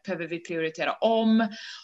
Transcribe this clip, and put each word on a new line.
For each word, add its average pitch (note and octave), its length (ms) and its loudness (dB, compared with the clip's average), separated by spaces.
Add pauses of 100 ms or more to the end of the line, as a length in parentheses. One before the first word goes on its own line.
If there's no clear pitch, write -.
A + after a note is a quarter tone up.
behöver E3+ 220 -6
vi E3 160 -6
prioritera D#3+ 500 -4
om? A3 540 4 (360)